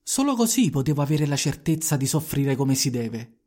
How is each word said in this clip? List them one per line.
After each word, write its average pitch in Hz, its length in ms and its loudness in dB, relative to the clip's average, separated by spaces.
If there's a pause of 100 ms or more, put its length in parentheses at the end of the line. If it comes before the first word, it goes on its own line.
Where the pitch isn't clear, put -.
Solo 269 360 -2
così 226 340 2
potevo 143 320 0
avere 147 240 0
la 143 80 0
certezza 156 640 -2
di 135 100 0
soffrire 143 480 0
come 135 220 2
si 139 140 0
deve. 113 560 -6